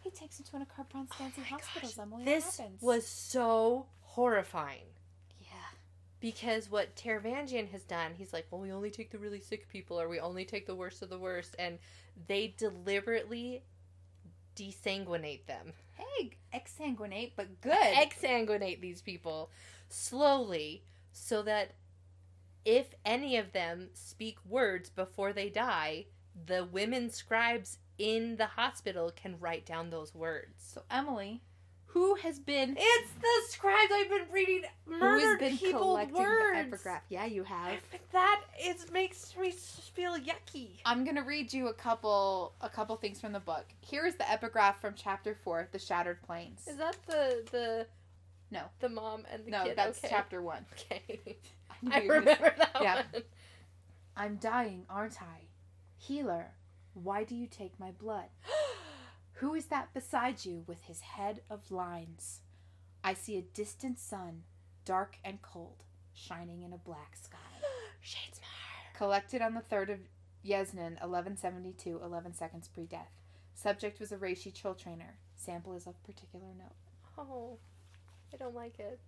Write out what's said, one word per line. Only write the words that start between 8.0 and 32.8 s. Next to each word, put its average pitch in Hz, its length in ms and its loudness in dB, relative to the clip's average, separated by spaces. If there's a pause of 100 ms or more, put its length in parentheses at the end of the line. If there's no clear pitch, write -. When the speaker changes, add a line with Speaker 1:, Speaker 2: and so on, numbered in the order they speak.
Speaker 2:
he's 190 160 -12
like, 165 180 -4
"Well, 180 100 -8
we 196 100 -8
only 202 200 -6
take 220 200 -12
the 220 60 -12
really 202 240 -8
sick 208 280 -10
people, 180 300 -6
or 165 100 0
we 170 100 -4
only 180 260 -6
take 196 220 -8
the 185 80 -6
worst 180 260 -8
of 185 80 -12
the 185 100 -10
worst," 185 400 -6
and 175 200 -4 (480)
they 202 300 0
deliberately 214 1040 -2 (920)
desanguinate 190 920 -4
them. 160 280 -10 (220)
Speaker 1:
Hey, 466 360 -4 (220)
exsanguinate, 233 840 -6
but 196 260 -8
good. 269 120 4 (220)
Speaker 2:
Exsanguinate 220 840 4
these 175 200 -10
people 165 500 -8 (380)
slowly 240 920 2 (280)
so - 320 -2
that 208 280 2 (920)
if 240 280 6 (120)
any 247 320 2
of 196 160 0
them 175 400 -2
speak - 520 -10
words 190 440 2
before 196 440 -2
they 202 160 -2
die, 196 560 0 (400)
the 180 200 0
women 220 440 0
scribes 233 680 0 (200)
in 226 400 0
the 214 80 4
hospital 190 680 -2
can 180 240 -10
write 165 260 -4
down 165 240 -4
those 160 260 -8
words. 160 380 -4 (200)
Speaker 1:
So, - 160 -12
Emily, 247 520 -2 (460)
who 381 280 6
has 320 240 -4
been 269 400 2
Speaker 2:
It's 466 400 6